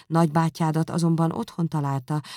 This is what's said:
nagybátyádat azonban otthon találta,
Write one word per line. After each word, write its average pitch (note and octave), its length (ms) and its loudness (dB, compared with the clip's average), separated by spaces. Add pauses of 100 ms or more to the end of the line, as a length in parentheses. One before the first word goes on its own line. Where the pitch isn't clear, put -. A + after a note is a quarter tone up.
nagybátyádat D#3+ 800 2
azonban E3 420 2
otthon F3 360 -4
találta, C#3+ 540 -2 (140)